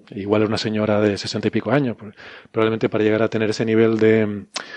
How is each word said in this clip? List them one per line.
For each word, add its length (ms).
igual 280
era 60
una 100
señora 420
de 180
sesenta 300
y 20
pico 220
años. 260
Pues, 160
probablemente 360
para 140
llegar 200
a 60
tener 220
ese 140
nivel 340
de, 480